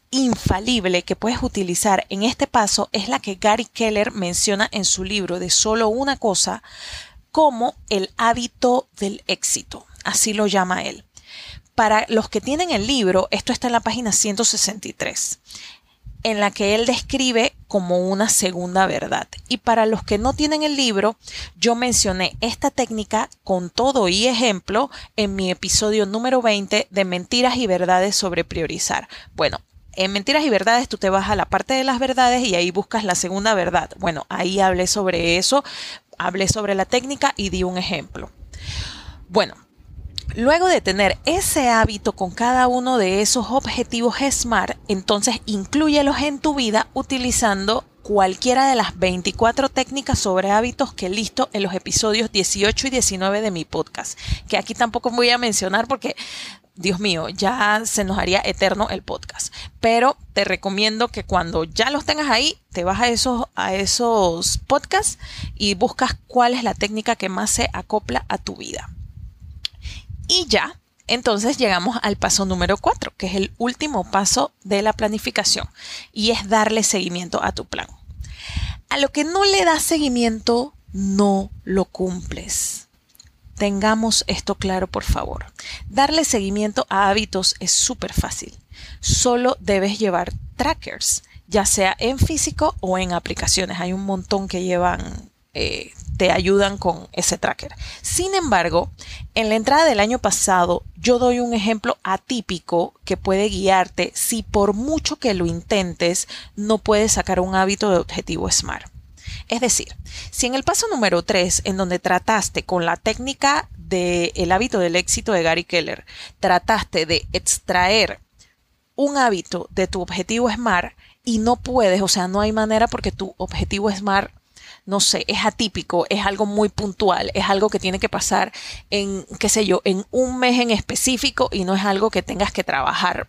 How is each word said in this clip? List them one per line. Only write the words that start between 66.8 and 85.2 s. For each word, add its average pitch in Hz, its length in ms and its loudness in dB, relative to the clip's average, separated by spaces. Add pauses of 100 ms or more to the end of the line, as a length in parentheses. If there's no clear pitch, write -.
que - 120 -6
más 196 220 -4
se - 240 0
acopla 214 540 -4
a 196 100 -4
tu - 180 -10
vida. - 320 -12 (1400)
Y 349 180 0
ya, 262 340 0 (280)
entonces 240 500 0
llegamos 214 420 0
al 202 160 -2
paso 196 300 0
número 185 320 0
cuatro, - 400 -2
que 190 80 -6
es 185 80 -4
el 196 240 -2
último 240 520 -4
paso - 420 2 (120)
de 196 160 0
la 214 140 2
planificación, 214 720 -2 (420)
y 214 200 0
es 202 180 -2
darle 214 360 4
seguimiento 175 580 -2
a - 100 -2
tu - 140 -10
plan. - 220 -8 (1000)
A 269 80 -2
lo 277 140 0
que 294 140 -2
no 370 200 0
le 392 220 4
das 311 160 4
seguimiento, 240 920 0 (200)
no 196 580 2 (140)
lo 190 200 0
cumples. - 1040 -6 (680)
Tengamos 214 720 2
esto 196 280 -4
claro, 185 320 -2
por - 180 -6
favor. - 480 -4 (360)